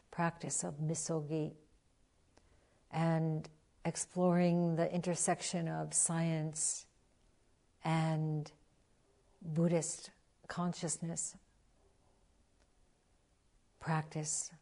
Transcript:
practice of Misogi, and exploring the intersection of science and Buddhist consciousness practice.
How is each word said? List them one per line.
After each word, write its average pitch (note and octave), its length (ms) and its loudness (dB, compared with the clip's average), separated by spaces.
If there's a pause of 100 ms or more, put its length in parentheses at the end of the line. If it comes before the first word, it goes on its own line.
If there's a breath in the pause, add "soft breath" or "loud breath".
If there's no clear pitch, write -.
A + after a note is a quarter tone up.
(120)
practice - 520 -2
of F3 120 -4
Misogi, D#3 760 -2 (1400 soft breath)
and D#3+ 600 0 (380)
exploring F3 880 4
the E3 140 2
intersection F3 760 0
of D#3+ 260 -4
science D#3+ 960 0 (960)
and D#3 680 0 (920)
Buddhist E3 680 0 (380)
consciousness E3+ 880 -4 (2500)
practice. D#3 680 -2 (120)